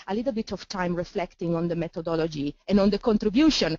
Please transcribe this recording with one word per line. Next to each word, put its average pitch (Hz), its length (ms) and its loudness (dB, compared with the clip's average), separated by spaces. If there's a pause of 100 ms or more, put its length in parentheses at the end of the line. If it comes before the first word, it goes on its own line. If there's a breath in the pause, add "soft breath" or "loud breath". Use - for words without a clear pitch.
a 190 40 -4
little 233 200 -2
bit 220 180 -6
of 190 160 -10
time 180 260 -2
reflecting 175 640 -4
on 170 140 0
the 170 80 -2
methodology 160 760 -4 (140)
and 196 140 4
on 202 80 4
the 202 100 0
contribution 214 800 2